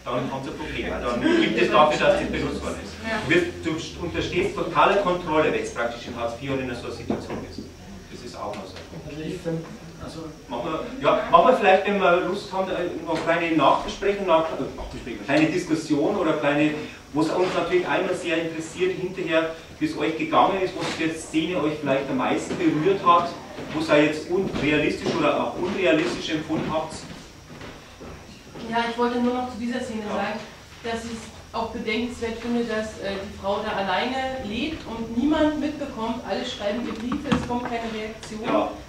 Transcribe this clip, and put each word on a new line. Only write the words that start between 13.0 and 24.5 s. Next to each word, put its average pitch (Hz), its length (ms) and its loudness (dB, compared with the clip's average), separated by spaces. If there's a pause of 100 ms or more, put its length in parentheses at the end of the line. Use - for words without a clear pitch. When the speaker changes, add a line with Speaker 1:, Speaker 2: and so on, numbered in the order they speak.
Speaker 1:
noch 160 100 -2
eine - 80 -2 (160)
kleine 165 160 2
Nachbesprechung, 180 720 2
nach, 160 160 6
äh, 131 320 -2
Nachbesprechung, 117 500 -10
eine 147 140 4
kleine 160 140 8
Diskussion 160 640 2
oder 160 160 2
kleine, 147 380 4 (420)
wo 151 80 2
es 156 80 2
uns 180 260 2
natürlich 175 320 2
einmal 180 260 0
sehr 165 300 0
interessiert, 165 560 -2
hinterher, 165 520 0 (280)
wie 156 60 2
es - 120 -2
euch 156 200 0
gegangen 190 440 4
ist, 180 160 -2
was 160 80 -4 (140)
die 160 180 0
Szene 160 460 0
euch 151 160 2
vielleicht 135 300 0
am 131 80 0
meisten 156 400 0
berührt 165 480 4
hat, 175 240 8 (440)
wo 156 60 -2
es 160 100 -2
auch 151 60 8
jetzt 151 340 4
unrealistisch 151 880 2